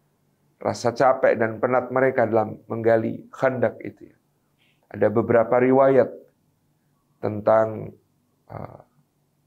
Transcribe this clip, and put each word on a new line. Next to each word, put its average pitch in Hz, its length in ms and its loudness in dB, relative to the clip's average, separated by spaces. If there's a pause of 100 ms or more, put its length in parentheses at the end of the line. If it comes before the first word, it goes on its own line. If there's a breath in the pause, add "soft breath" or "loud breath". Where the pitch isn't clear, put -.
(600)
rasa 107 320 -4
capek 131 480 2
dan 110 200 -2
penat 123 320 -2
mereka 127 360 2
dalam 107 400 -2
menggali 113 640 -2
khandak 123 520 -2
itu, - 280 -18
ya. - 60 -20 (720)
Ada 104 200 0
beberapa 113 480 2
riwayat 131 520 2 (1120)
tentang, 107 720 -2 (560)
uh, - 320 -18 (640)